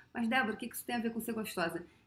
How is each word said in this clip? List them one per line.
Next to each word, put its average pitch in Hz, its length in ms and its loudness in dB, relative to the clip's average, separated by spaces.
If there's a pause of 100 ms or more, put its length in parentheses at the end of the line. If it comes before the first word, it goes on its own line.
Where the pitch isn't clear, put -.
(140)
"Mas, 233 140 2
Débora, 233 260 4
o - 20 -4
que 233 120 -6
que - 60 -10
isso - 120 -8
tem 247 80 -2
a 240 60 2
ver 226 120 0
com 226 80 -2
ser 226 140 -2
gostosa?" 175 500 -2 (220)